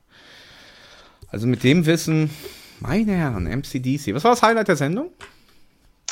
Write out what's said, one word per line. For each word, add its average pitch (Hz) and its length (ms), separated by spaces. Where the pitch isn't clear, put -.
also 107 180
mit 127 160
dem 151 240
Wissen, 160 440
meine 208 320
Herren, 131 340
M 113 160
C - 160
D 127 200
C. 101 180
Was 143 80
war 233 80
das 240 100
Highlight 220 240
der 185 80
Sendung? 170 380